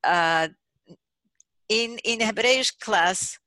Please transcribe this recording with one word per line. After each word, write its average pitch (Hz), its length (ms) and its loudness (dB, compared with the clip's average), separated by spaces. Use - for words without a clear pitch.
äh, 165 460 2
in, 233 320 -2
in 226 220 -4
Hebräisch-Klasse 220 1300 0